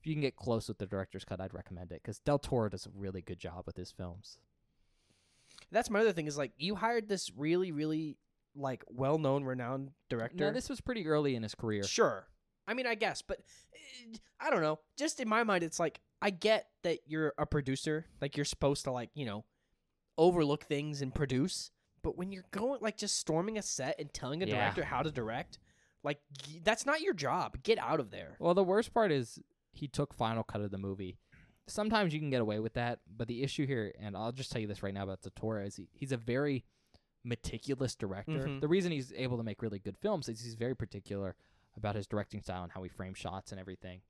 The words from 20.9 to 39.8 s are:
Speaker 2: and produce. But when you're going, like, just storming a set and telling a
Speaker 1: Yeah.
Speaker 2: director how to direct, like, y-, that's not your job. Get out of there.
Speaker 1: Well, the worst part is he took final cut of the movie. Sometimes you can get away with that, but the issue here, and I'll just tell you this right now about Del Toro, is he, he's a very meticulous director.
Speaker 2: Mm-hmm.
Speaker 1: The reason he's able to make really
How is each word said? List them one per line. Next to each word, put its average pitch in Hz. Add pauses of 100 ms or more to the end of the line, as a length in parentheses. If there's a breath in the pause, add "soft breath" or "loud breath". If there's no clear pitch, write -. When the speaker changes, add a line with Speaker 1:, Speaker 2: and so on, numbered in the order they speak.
Speaker 2:
and 131
produce. 135 (320)
But 165
when 190
you're 185
going, 233
like, 208
just -
storming 185
a 196
set 143
and 143
telling 151
a -
Speaker 1:
Yeah. 107
Speaker 2:
director -
how 135
to 156
direct, 120 (460 soft breath)
like, 147 (280)
y-, 160
that's 220
not 302
your 339
job. 139
Get 214
out 135
of 117
there. 92
Speaker 1:
Well, 170
the 196
worst 196
part 220
is 135 (320)
he 147
took -
final 113
cut -
of 104
the 95
movie. 98 (500 soft breath)
Sometimes 208
you 151
can 151
get 127
away 107
with 113
that, 120
but 113
the 120
issue 139
here, 117
and 101
I'll 110
just 127
tell 120
you 107
this 98
right 98
now 98
about 95
Del 95
Toro, 110
is 101
he, 90
he's 135
a 131
very 123 (600 soft breath)
meticulous 120
director. 101
Speaker 2:
Mm-hmm. 135
Speaker 1:
The 151
reason 175
he's 131
able 123
to 117
make 110
really 104